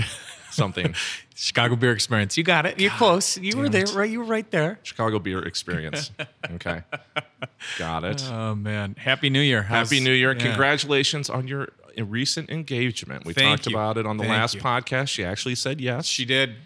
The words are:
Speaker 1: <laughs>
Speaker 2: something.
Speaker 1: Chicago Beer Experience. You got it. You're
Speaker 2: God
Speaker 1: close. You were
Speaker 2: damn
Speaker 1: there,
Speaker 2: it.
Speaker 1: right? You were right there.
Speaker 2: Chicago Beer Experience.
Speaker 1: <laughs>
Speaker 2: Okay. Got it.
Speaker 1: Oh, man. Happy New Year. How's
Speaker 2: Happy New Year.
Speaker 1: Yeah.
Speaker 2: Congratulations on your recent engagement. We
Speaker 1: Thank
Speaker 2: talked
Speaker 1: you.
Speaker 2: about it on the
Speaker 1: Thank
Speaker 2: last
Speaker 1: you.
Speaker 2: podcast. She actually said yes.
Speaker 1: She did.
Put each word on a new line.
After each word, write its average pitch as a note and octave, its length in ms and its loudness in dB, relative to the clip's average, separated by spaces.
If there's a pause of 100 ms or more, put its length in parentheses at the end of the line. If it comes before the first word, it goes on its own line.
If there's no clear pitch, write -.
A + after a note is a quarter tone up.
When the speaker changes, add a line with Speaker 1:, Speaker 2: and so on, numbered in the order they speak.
(240)
Speaker 1:
<laughs> - 280 -18
Speaker 2:
something. F#2 420 -2 (420)
Speaker 1:
Chicago A#2+ 400 2
Beer B2 160 4
Experience. G#2+ 460 2
You E3 60 2
got E3 240 4
it. - 120 -4
You're G3 120 4
Speaker 2:
God - 60 -6
Speaker 1:
close. G3 400 4
You G3 200 -4
were C4+ 60 0
Speaker 2:
damn C#4 80 2
Speaker 1:
there, G3 120 4
Speaker 2:
it. G3+ 120 -2
Speaker 1:
right? G#3 140 0
You A3+ 100 -4
were A#3 60 -6
right A3 260 -2
there. F3 320 0
Speaker 2:
Chicago A2 360 0
Beer F#2 240 -4
Experience. E2+ 720 -6
Speaker 1:
<laughs> - 60 -10 (340)
Speaker 2:
Okay. E2+ 260 -6 (960)
Got E2 260 -4
it. G#2+ 260 -4
Speaker 1:
Oh, A2 260 -2
man. G#2 440 -4
Happy C3+ 300 2
New C3+ 100 4
Year. C3 240 4
How's A2+ 260 2
Speaker 2:
Happy C3 140 4
New C3 80 4
Year. C3 220 6
Speaker 1:
Yeah. B2 100 -4
Speaker 2:
Congratulations C#3 880 2
on C3 180 -4
your C#3 220 -6 (280)
recent A#2 520 -2
engagement. B2 760 -4
We E2 80 -8
Speaker 1:
Thank C#3 280 4
Speaker 2:
talked - 80 -4
Speaker 1:
you. A2+ 80 -2
Speaker 2:
about G#2+ 200 0
it A2 80 -2
on G#2+ 120 -2
the G#2+ 80 -2
Speaker 1:
Thank A2 120 0
Speaker 2:
last A2+ 180 0
Speaker 1:
you. G2 60 -10
Speaker 2:
podcast. C3 460 -2
She A2 160 -4
actually G#2 320 -4
said C#3 240 -4
yes. B2 280 -4
Speaker 1:
She - 180 -2
did. C3 300 2 (100)